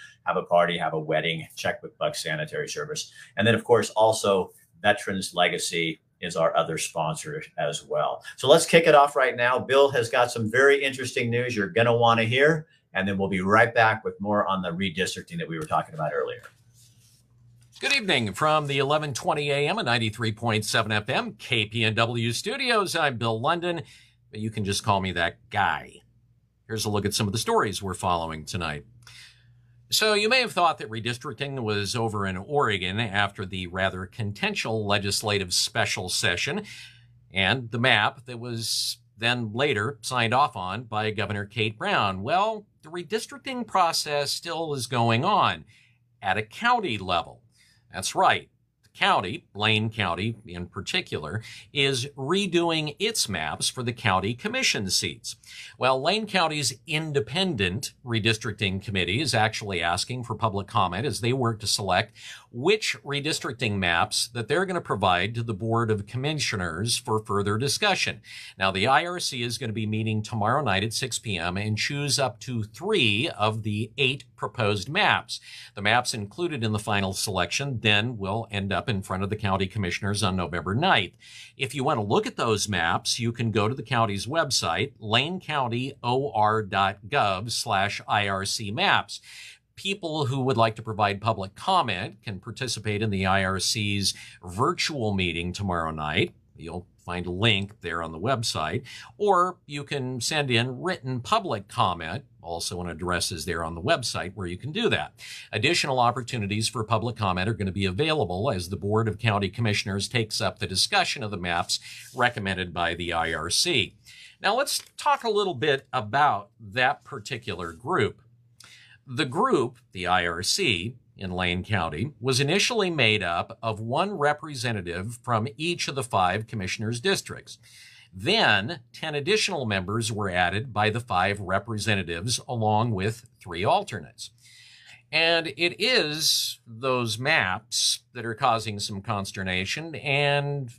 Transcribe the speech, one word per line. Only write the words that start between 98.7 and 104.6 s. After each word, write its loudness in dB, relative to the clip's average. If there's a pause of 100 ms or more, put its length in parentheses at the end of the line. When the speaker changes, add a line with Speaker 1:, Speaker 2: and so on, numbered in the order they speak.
Speaker 2:
or 2 (100)
you -8
can -4
send 0
in 0
written -4
public 0
comment, -2 (180)
also -6
an -6
address -2
is -8
there -2
on -6
the -10
website -2
where -8
you -6
can -10